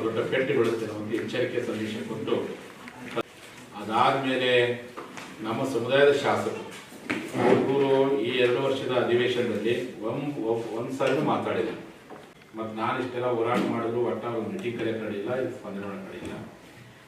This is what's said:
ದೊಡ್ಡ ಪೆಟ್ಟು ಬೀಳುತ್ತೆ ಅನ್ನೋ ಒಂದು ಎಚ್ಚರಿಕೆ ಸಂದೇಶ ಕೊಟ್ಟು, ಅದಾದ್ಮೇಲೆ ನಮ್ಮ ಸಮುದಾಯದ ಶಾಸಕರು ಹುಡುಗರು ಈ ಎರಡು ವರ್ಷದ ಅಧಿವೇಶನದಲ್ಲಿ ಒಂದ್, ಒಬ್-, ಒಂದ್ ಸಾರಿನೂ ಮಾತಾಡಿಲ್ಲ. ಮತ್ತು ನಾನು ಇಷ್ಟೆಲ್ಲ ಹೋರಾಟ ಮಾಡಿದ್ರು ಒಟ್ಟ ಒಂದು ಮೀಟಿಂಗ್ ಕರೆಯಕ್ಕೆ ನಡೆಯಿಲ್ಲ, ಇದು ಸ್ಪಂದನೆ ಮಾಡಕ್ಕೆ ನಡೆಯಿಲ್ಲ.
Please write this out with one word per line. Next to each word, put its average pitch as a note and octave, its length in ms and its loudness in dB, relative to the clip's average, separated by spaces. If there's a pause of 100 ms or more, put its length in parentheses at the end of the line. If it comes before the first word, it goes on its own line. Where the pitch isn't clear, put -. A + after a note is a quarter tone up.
ದೊಡ್ಡ A2 140 0
ಪೆಟ್ಟು - 360 0
ಬೀಳುತ್ತೆ A2+ 320 2
ಅನ್ನೋ G#2+ 140 -6
ಒಂದು G#2+ 140 -4
ಎಚ್ಚರಿಕೆ A#2+ 520 -2
ಸಂದೇಶ A2 300 -4 (120)
ಕೊಟ್ಟು, A2+ 240 -4 (1400)
ಅದಾದ್ಮೇಲೆ B2+ 960 2 (680)
ನಮ್ಮ C3+ 240 -2
ಸಮುದಾಯದ C3+ 480 6
ಶಾಸಕರು A2 600 0 (760)
ಹುಡುಗರು C3+ 720 6
ಈ B2 180 0
ಎರಡು B2 240 4
ವರ್ಷದ B2+ 420 2
ಅಧಿವೇಶನದಲ್ಲಿ A#2 960 2
ಒಂದ್, A#2 440 -2
ಒಬ್-, A2+ 320 -2
ಒಂದ್ B2+ 140 -4
ಸಾರಿನೂ - 280 2
ಮಾತಾಡಿಲ್ಲ. - 500 0 (840)
ಮತ್ತು A2 180 -6
ನಾನು B2 260 -2
ಇಷ್ಟೆಲ್ಲ A#2+ 260 -2
ಹೋರಾಟ A#2 320 2 (120)
ಮಾಡಿದ್ರು A#2 360 0
ಒಟ್ಟ G#2+ 180 -2
ಒಂದು A2 260 -4
ಮೀಟಿಂಗ್ A2+ 300 -4
ಕರೆಯಕ್ಕೆ A2 240 -2
ನಡೆಯಿಲ್ಲ, G2+ 300 -4
ಇದು B2+ 160 -2
ಸ್ಪಂದನೆ G2 360 -10
ಮಾಡಕ್ಕೆ F#2+ 200 -8
ನಡೆಯಿಲ್ಲ. G#2+ 320 -10 (680)